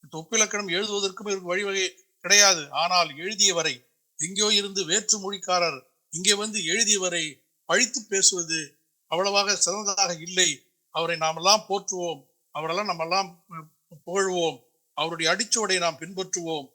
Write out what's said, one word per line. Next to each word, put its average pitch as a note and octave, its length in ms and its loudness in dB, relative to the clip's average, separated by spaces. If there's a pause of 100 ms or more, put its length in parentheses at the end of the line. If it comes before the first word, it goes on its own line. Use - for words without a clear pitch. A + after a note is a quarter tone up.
(100)
ஒப்பிலக்கணம் G#3 580 0
எழுதுவதற்கும் G3 580 -4
இவருக்கு F#3+ 200 -4
வழிவகை G3 480 -2 (260)
கிடையாது. F#3 500 6
ஆனால் E3+ 460 2
எழுதியவரை, E3+ 720 0 (300)
எங்கேயோ G3 360 0
இருந்து G3 320 0
வேற்று G#3+ 340 0
மொழிக்காரர் F3+ 680 -2 (240)
இங்கே F#3 240 2
வந்து G#3+ 240 -4
எழுதியவரை F3+ 840 -2 (220)
பழித்து A3 440 0
பேசுவது E3+ 680 -2 (280)
அவ்வளவாக G3 500 0
சிறந்ததாக G3 580 -2
இல்லை. E3 520 0 (240)
அவரை E3 260 -2
நாமெல்லாம் E3 520 2
போற்றுவோம், F3+ 580 -6 (240)
அவரெல்லாம் E3 380 -4
நம்மெல்லாம், F3 640 -2
அ, E3 120 -12 (420)
புகழ்வோம், F3+ 540 0 (320)
அவருடைய D#3+ 400 0
அடிச்சுவடை G3+ 460 0
நாம் E3 200 0
பின்பற்றுவோம் E3+ 760 -8